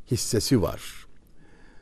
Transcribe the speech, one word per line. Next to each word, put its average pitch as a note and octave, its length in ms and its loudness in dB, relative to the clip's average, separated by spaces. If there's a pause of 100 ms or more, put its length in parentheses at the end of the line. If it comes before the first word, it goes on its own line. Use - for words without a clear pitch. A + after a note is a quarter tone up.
(120)
hissesi A2+ 500 4
var. - 460 -4 (760)